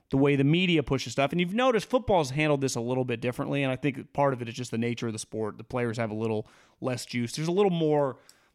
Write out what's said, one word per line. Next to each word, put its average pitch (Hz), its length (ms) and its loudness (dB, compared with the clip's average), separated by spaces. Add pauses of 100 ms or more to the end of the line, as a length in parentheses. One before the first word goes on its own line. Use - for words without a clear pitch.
the 135 80 2
way 143 180 6
the 139 80 4
media 165 400 4
pushes 123 300 -4
stuff, 139 180 0
and 170 80 0
you've 180 140 0
noticed 240 360 2
football's 196 420 2
handled 147 280 2
this 135 160 -2
a 120 60 -2
little 127 240 -2
bit 120 160 -4
differently, 139 420 -2
and 131 80 0
I 131 60 -2
think 123 340 -4
part 139 220 2
of 120 80 -6
it 117 80 -6
is 113 40 -10
just 120 180 -10
the 117 60 -2
nature 117 300 -2
of 113 60 -4
the 107 60 -8
sport. 110 380 -6
The 113 60 -16
players 120 340 -4
have 113 140 -4
a - 20 -6
little 110 320 -4 (360)
less 127 240 -4
juice. 120 260 -4
There's 156 160 -6
a 175 60 -2
little 196 180 2
more 151 460 2 (380)